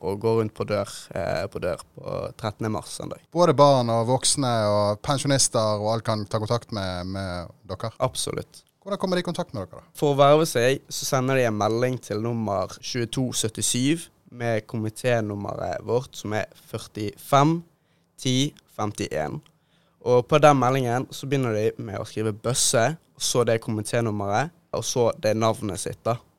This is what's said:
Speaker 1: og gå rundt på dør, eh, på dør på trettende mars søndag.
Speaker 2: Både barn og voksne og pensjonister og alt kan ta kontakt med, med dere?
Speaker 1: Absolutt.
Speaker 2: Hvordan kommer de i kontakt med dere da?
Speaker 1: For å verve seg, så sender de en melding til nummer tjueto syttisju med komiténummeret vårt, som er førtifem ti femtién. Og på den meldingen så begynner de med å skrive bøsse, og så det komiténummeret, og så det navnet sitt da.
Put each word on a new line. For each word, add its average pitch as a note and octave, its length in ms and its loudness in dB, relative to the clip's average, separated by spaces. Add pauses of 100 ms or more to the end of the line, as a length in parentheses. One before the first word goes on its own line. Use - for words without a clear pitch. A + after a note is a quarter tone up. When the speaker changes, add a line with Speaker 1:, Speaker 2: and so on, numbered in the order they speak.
Speaker 1:
og G2+ 200 -4
gå A2+ 180 0
rundt A2 140 -2
på G#2+ 120 -6
dør, G#2 220 -2 (260)
eh, F2+ 340 -4
på - 120 -12
dør F2 200 -4 (180)
på F#2 400 -8
trettende A2 340 -6
mars - 260 -8
søndag. - 220 -12 (140)
Speaker 2:
Både E3 200 4
barn C3 360 6
og A2+ 180 2
voksne B2 600 2
og G#2 340 2
pensjonister B2+ 760 2
og G#2+ 140 0
alt A2+ 100 -2
kan G#2+ 220 -2
ta A2 140 -4
kontakt A2 320 -2
med, F#2 340 -6
med F#2 420 -6 (200)
dere? F#2+ 320 -8
Speaker 1:
Absolutt. - 640 -6 (200)
Speaker 2:
Hvordan G3 160 -6
kommer F#3 160 0
de F3+ 40 0
i F3 120 -4
kontakt F3 220 -6
med G2 120 -6
dere - 140 -18
da? - 140 -20
Speaker 1:
For D3 200 2
å C#3 40 -2
verve D3 280 8
seg, B2+ 440 2
så - 160 -6
sender C3 300 0
de C3 100 4
en A2 120 0
melding A2+ 440 0
til G#2 200 -4
nummer G#2+ 460 -2 (120)
tjueto A#2+ 540 -4
syttisju B2+ 760 -2 (220)
med A#2 360 -2
komiténummeret G#2+ 1160 -2
vårt, A#2 320 -2
som G#2 180 -8
er G#2+ 140 -2 (220)
førtifem C#3 960 0 (540)
ti C3+ 360 0 (240)
femtién. E2 640 -4 (640)
Og B2 220 2
på D#3 120 4
den C#3+ 200 8
meldingen B2+ 480 0
så - 180 -12
begynner C3 280 0
de G#2+ 180 0 (100)
med G#2+ 160 -8
å G#2+ 80 -8
skrive A2 280 -4
bøsse, A#2+ 640 0 (180)
og - 60 -16
så B2 240 0
det A2+ 160 2
komiténummeret, G#2+ 880 -2 (220)
og - 100 -2
så A#2+ 260 2 (100)
det A2 180 2
navnet A2 420 0
sitt - 240 -8
da. A#2 140 -2 (220)